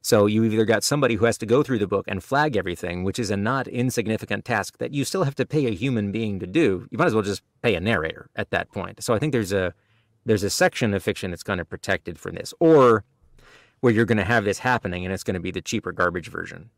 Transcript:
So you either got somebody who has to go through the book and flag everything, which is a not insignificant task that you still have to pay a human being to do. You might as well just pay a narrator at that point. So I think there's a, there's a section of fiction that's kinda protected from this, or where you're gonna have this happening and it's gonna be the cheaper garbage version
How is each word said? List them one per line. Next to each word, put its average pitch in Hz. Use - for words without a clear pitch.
So 104
you 110
either 110
got 107
somebody 135
who 104
has 117
to 117
go 120
through 127
the 101
book 98
and 98
flag 143
everything, 87
which 98
is 104
a 104
not 120
insignificant 110
task 107
that 127
you 143
still 190
have 139
to 127
pay 147
a 117
human 104
being 107
to 90
do. 95
You -
might 143
as 120
well 110
just 95
pay 113
a 82
narrator 87
at 107
that -
point. 92
So 120
I 104
think 151
there's 104
a, 92
there's 107
a 98
section 131
of 95
fiction 98
that's 85
kinda 92
protected -
from -
this, -
or 131
where 120
you're 110
gonna 107
have 107
this 101
happening 98
and 92
it's 92
gonna 95
be 90
the 87
cheaper 101
garbage 87
version -